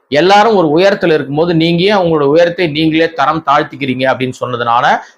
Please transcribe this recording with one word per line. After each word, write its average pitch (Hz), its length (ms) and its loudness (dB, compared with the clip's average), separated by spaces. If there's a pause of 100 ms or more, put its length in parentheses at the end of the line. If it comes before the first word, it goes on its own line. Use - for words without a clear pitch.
(120)
எல்லாரும் 202 440 4
ஒரு 165 120 2
உயரத்துல 175 460 2
இருக்கும்போது 151 400 -2
நீங்க 170 300 0
ஏன் 202 160 2
உங்களோட 160 260 0
உயரத்தை 170 420 2
நீங்களே 160 440 0
தரம் 151 320 -2
தாழ்த்திக்கிறீங்க 139 640 -2
அப்படின்னு 127 320 -2
சொன்னதுனால 120 460 -2 (340)